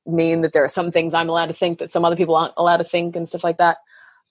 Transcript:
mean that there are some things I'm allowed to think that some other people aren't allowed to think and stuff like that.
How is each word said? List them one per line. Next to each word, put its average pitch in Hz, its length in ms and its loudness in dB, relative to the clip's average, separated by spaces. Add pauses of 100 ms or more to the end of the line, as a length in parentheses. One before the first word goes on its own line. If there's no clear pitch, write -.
mean 165 360 0
that 156 120 -2
there 151 100 4
are 135 60 0
some 175 220 -4
things 165 240 -2
I'm 165 140 0
allowed 165 180 0
to 160 60 -8
think 170 260 -2
that 165 100 -8
some 170 160 0
other 170 120 2
people 165 180 2
aren't 160 220 0
allowed 170 200 4
to 170 60 0
think 170 320 -4
and 170 120 -6
stuff - 160 -10
like 170 140 -2
that. 170 200 4 (540)